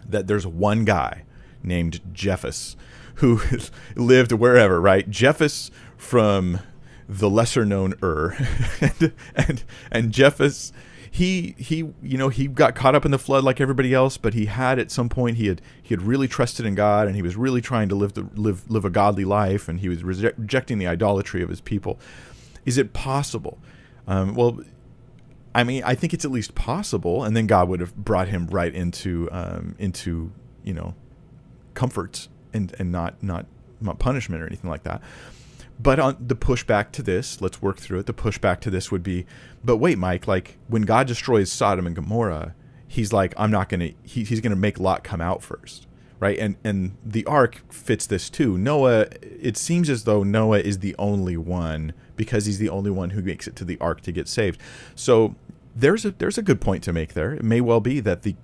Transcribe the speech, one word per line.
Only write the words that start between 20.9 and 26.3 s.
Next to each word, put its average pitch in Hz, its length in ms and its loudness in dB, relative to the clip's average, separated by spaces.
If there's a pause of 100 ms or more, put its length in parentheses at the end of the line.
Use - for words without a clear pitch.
of 87 60 -6
his 85 120 -10
people. 98 380 -6 (640)
Is 127 140 0
it 135 140 0
possible? - 680 -6 (480)
Um, 95 280 0
well, 120 260 2 (920)
I 120 100 2
mean, 127 180 -4
I 127 120 0
think 156 200 -4
it's 160 100 -4
at 143 60 -4